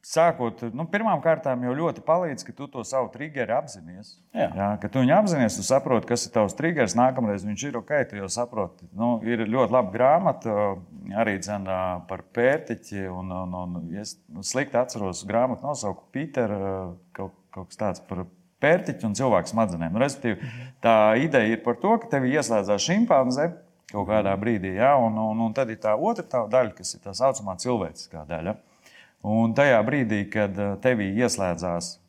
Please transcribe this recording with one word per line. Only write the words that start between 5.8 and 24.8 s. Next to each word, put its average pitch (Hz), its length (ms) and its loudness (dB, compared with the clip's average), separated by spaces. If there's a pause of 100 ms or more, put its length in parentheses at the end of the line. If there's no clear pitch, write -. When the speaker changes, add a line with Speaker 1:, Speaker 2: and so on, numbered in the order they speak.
Speaker 1:
kas 120 180 -2
ir - 80 -14
tavs 104 240 2
triggers, 143 400 0
nākamreiz 120 480 2
viņš 104 220 -6
ir 131 100 -6
ok, 110 140 -8 (140)
tu 104 120 -10
jau 98 140 -6
saproti. 104 600 -6
Nu, 117 300 0
ir 113 200 0
ļoti 113 320 2
laba 110 180 2
grāmata, 131 640 2 (560)
arī, 107 280 0
dzen, 98 280 -6
ā, 92 140 -2 (240)
par 92 180 -10 (100)
pērtiķi, 120 760 0
un, 92 240 -8
un, 90 220 -6
un 87 440 -8
es, 104 160 -12 (100)
nu, 80 180 -16
slikti 131 360 -2
atceros 104 480 -4
grāmatu 117 400 0
nosaukumu, 110 460 -6
Pīter, 135 360 -2
ā, 98 240 -2 (380)
kaut, 98 240 -10 (140)
kaut 92 200 -16
kas - 140 -10
tāds 95 240 -2
par 92 160 -6 (400)
pērtiķi 156 420 2
un 104 100 -2
cilvēku 104 360 2
smadzenēm. 87 420 0
Nu, 107 80 0
respektīvi, 135 380 -2
Speaker 3:
Mhm. - 320 -12 (100)
Speaker 1:
tā 113 160 6 (220)
ideja 131 340 4
ir 113 100 -2
par 117 140 -2
to, 220 220 2
ka - 100 -8
tev 139 160 0
ieslēdzās 110 560 2
šimpanze 156 720 2 (380)
kaut 101 200 -4
kādā 101 260 2
brīdī, 95 420 -2
ja? 131 200 6